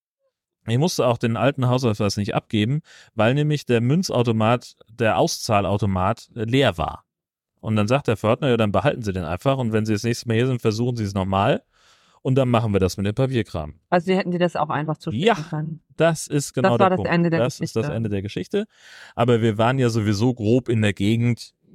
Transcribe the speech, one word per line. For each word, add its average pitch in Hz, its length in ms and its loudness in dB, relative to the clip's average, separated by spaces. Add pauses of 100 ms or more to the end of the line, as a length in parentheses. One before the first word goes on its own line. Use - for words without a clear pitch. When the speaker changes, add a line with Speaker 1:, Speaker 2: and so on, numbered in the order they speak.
(680)
Speaker 1:
Ich 117 120 0
musste 147 280 0
auch 120 120 2
den 117 200 -2
alten 127 300 0
Hausausweis 117 500 0
nicht 101 160 -4
abgeben, 117 460 0 (340)
weil 110 200 2
nämlich 147 300 0
der 120 160 2
Münzautomat, 120 960 0 (140)
der 113 280 0
Auszahlautomat, 101 1160 0
äh, 113 80 -6
leer 117 320 2
war. 73 280 -6 (560)
Und 110 160 -2
dann 104 120 0
sagt 131 200 0
der 110 100 0
Pförtner, 123 320 0
"Ja, 117 80 2
dann 107 140 0
behalten 120 300 0
Sie 101 120 -4
den 92 100 -4
einfach 90 320 -2
und 117 160 -4
wenn 110 140 0
Sie 110 80 0
das 101 80 -2
nächste 117 260 -4
Mal 113 60 0
hier 117 120 2
sind, 127 160 -2
versuchen 117 340 -2
Sie 110 80 -4
es 95 100 -4
nochmal 98 480 0 (600)
und 131 140 0
dann 135 120 2
machen 117 240 2
wir 98 80 4
das 92 160 0
mit 98 100 -4
dem 104 80 -2
Papierkram." 113 680 -4 (100)
Speaker 2:
Also 180 160 0
sie 185 100 2
hätten 180 140 -2
dir 175 80 -4
das 175 180 0
auch 156 140 -4
einfach 151 260 -4
zuschicken 160 300 -4
Speaker 1:
Ja, 226 80 4
Speaker 2:
können. 156 480 -8 (140)
Speaker 1:
das 165 300 0
ist - 280 -4
genau 156 160 2
Speaker 2:
Das - 20 2
war 117 60 2
Speaker 1:
der 190 120 6
Speaker 2:
das 185 60 0
Speaker 1:
Punkt. 101 160 -4
Speaker 2:
Ende 170 180 2
der 165 100 0
Speaker 1:
Das 131 200 -2
ist - 160 -6
das 113 60 0
Speaker 2:
Geschichte. 147 140 -4
Speaker 1:
Ende 113 120 -4
der 98 140 -4
Geschichte. 196 440 -4 (480)
Aber 120 280 2
wir 110 160 0
waren 123 200 2
ja 123 120 2
sowieso 110 420 0
grob 117 380 0
in 117 100 2
der 104 140 2
Gegend. 117 600 0 (200)